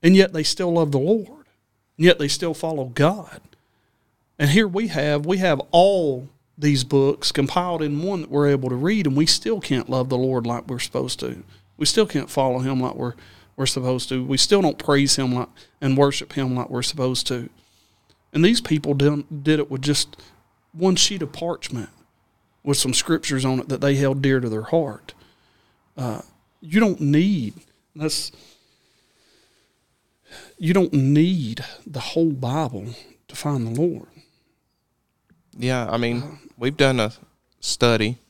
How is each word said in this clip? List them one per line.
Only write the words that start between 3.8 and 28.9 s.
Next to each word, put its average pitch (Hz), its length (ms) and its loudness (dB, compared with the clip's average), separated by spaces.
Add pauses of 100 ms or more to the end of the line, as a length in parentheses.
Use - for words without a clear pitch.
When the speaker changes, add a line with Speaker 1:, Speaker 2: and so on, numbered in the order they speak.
Speaker 1:
And 143 100 2
here 214 160 4
we 196 220 -4
have, 147 360 0
we 185 140 0
have 170 320 2
all 170 580 4 (300)
these 147 260 2
books 139 480 2
compiled 165 500 0
in 147 200 -2
one 185 200 -4
that - 80 -12
we're 143 180 2
able 131 220 0
to 123 40 -2
read, 175 320 0
and 135 80 0
we 151 120 4
still 214 340 0
can't 151 300 -4
love 127 180 -2
the 131 80 -2
Lord 127 300 -2
like 117 220 -6
we're 120 100 -8
supposed 131 420 -6
to. - 220 -8 (340)
We 151 80 -4
still 214 220 2
can't - 240 -4
follow 131 300 0
him 131 200 -2
like 127 140 -4
we're, 120 180 -6 (440)
we're 135 100 -2
supposed 127 420 -2
to. 127 160 -4
We 135 140 -2
still 202 240 4
don't 160 160 0
praise 139 380 2
him 131 180 0
like, 123 140 -4 (340)
and 135 160 2
worship 143 340 2
him 131 240 -2
like 123 140 -6
we're 123 120 -4
supposed 127 440 -2
to. 117 240 -6 (840)
And 156 100 2
these 226 200 4
people 147 320 0
did, 143 500 0
did 156 140 2
it 143 120 -4
with 135 120 -6
just 143 340 -2 (560)
one 180 240 2
sheet 190 240 0
of 147 120 -6
parchment 131 580 -8 (760)
with 143 140 0
some 131 160 -2
scriptures 139 500 -2
on 131 160 0
it - 80 -10
that 131 140 -4
they 139 140 2
held 135 260 0
dear 135 180 2
to 123 80 -4
their 110 140 -4
heart. 139 500 -2 (840)
Uh, 120 260 -6 (400)
you 170 180 0
don't 208 220 2
need, 147 500 2 (420)
that's, 151 380 -6 (2250)